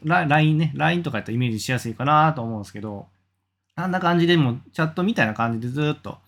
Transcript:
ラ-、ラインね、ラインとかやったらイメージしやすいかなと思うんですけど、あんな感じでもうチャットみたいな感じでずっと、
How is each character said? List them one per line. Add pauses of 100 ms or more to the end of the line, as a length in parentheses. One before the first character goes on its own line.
ラ-、
ラ
イ
ン
ね、
ラ
イ
ン
と
か
や
っ
た
ら
イ
メ
ー
ジ
し
や
す
い
か
な
と
思
う
ん
で
す
け
ど、 (680)
あ
ん
な
感
じ
で
も
う (100)
チ
ャ
ッ
ト
み
た
い
な
感
じ
で
ず
っ
と、 (100)